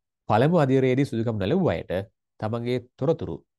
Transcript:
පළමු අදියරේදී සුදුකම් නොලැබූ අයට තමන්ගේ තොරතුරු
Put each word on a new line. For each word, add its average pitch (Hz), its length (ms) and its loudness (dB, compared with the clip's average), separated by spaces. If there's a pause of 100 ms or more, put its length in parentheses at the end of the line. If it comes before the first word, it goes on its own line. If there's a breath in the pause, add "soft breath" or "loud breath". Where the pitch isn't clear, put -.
(300)
පළමු 135 280 4
අදියරේදී 131 480 2
සුදුකම් 113 300 -4
නොලැබූ 123 340 0
අයට 82 240 -4 (460)
තමන්ගේ 117 380 -4 (160)
තොරතුරු 110 420 -4 (240)